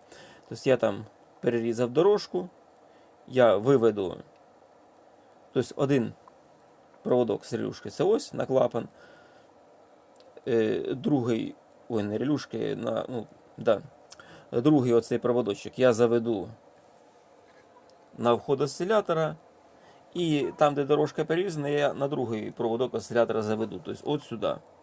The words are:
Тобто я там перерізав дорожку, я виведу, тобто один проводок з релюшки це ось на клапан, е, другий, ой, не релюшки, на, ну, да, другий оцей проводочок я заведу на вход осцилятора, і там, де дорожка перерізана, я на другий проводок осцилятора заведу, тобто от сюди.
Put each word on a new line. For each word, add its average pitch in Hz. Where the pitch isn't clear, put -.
Тобто 120
я 127
там 110
перерізав 117
дорожку, 180
я 120
виведу, 110
тобто 127
один 131
проводок 120
з -
релюшки 110
це -
ось 196
на 127
клапан, 127
е, 110
другий, 127
ой, 110
не 104
релюшки, 113
на, 110
ну, 120
да, 110
другий 123
оцей 117
проводочок 117
я 127
заведу 113
на 117
вход 131
осцилятора, 165
і 156
там, 147
де 143
дорожка 147
перерізана, 160
я 147
на 139
другий 117
проводок 117
осцилятора 113
заведу, 107
тобто -
от 147
сюди. 98